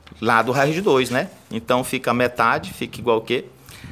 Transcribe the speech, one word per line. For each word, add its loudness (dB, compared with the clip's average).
lá 4
do 0
raiz 2
de -4
dois, 2
né? -2
Então, 0
fica -2
a 2
metade, 0
fica -10
igual 2
a -4
quê? -4